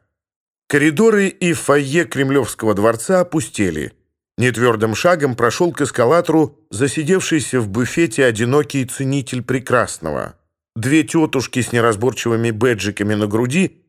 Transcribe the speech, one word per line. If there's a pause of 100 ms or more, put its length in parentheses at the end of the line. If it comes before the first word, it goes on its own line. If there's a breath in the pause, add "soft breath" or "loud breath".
(680)
Коридоры
и
фойе
Кремлёвского
дворца
опустели. (440)
Нетвёрдым
шагом
прошёл
к
эскалатору (120)
засидевшийся
в
буфете
одинокий
ценитель
прекрасного. (420)
Две
тётушки
с
неразборчивыми
бэджиками
на
груди,